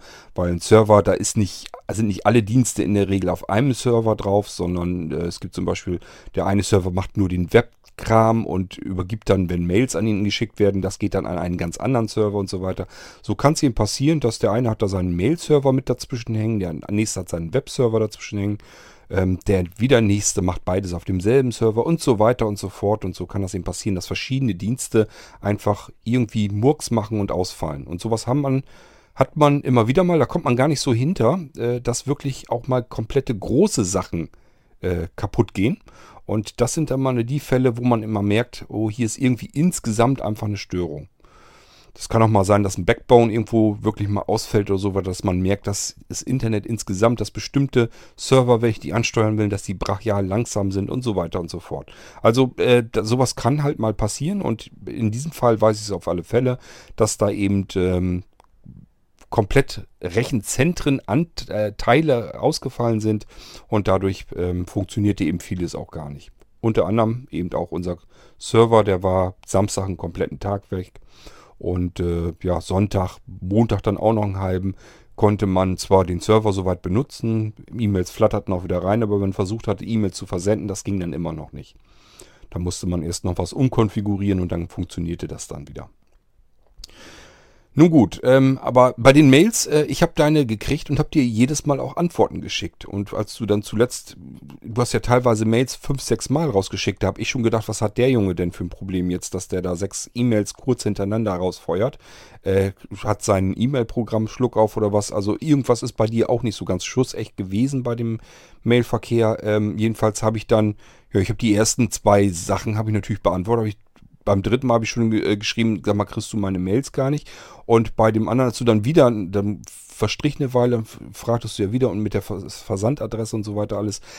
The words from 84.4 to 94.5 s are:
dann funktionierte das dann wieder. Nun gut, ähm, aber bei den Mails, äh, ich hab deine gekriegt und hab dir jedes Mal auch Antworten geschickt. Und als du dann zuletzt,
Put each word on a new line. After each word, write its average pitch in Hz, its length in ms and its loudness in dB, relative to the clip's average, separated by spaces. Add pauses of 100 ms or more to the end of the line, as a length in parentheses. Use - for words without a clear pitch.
dann 85 160 -4
funktionierte 85 600 -8
das - 200 -12
dann 73 200 -14
wieder. - 220 -16 (1900)
Nun 165 120 10
gut, 147 340 4
ähm, 135 380 6
aber 123 340 4
bei 117 160 6
den 143 180 8
Mails, 165 380 6
äh, 151 220 2
ich - 120 -2
hab 170 140 2
deine 151 300 4
gekriegt 113 440 -4
und 135 80 0
hab 147 140 -2
dir 143 140 4
jedes 123 400 2
Mal 139 160 0
auch 131 160 -6
Antworten - 420 0
geschickt. - 460 -10
Und 101 280 -8
als 101 220 -6
du 117 100 -6
dann 104 180 0
zuletzt, - 520 -4 (460)